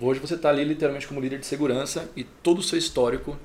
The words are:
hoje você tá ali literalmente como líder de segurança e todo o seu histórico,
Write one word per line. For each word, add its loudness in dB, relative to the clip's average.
hoje 2
você -6
tá 2
ali 4
literalmente 0
como -8
líder -4
de -12
segurança -2
e -6
todo 2
o -4
seu 0
histórico, 0